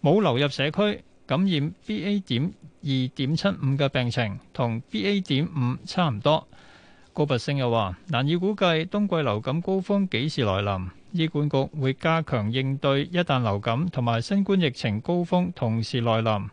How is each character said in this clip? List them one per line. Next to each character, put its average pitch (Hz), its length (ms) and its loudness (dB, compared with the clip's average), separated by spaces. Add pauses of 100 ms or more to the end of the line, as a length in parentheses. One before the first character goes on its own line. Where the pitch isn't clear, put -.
冇 165 200 6
流 139 160 4
入 143 100 2
社 139 220 -2
區， 208 320 -2 (240)
感 170 200 2
染 160 260 0 (140)
B 214 180 -6
A 202 160 0
點 127 240 -2
二 - 440 -10 (260)
點 147 220 -2
七 196 120 0
五 139 280 -2
嘅 139 120 2
病 127 220 0
情 110 280 -2 (140)
同 117 280 -2 (100)
B 208 160 -4
A 202 140 0
點 147 260 0
五 127 300 -2 (100)
差 175 220 0
唔 107 120 -2
多。 147 260 2 (680)
高 151 140 0
拔 139 100 2
陞 143 200 -2
又 127 140 0
話： 101 280 0 (100)
難 131 180 0
以 165 100 2
估 196 200 -2
計 165 320 2
冬 208 180 0
季 190 100 0
流 117 240 2
感 147 200 -2
高 190 200 -2
峰 196 280 0
幾 127 200 -2
時 131 160 -2
來 101 180 2
臨， 95 260 -2 (240)
醫 160 160 0
管 147 200 0
局 143 80 0 (240)
會 131 140 0
加 165 280 0
強 110 280 -2
應 135 280 -2
對， 139 260 2
一 175 140 -4
旦 147 240 2
流 101 160 0
感 120 280 0
同 135 160 -2
埋 117 200 2
新 196 200 0
冠 190 180 2
疫 151 100 2
情 110 300 -2
高 175 220 0
峰 180 320 0
同 113 280 0
時 123 180 -2
來 117 220 2
臨 107 300 0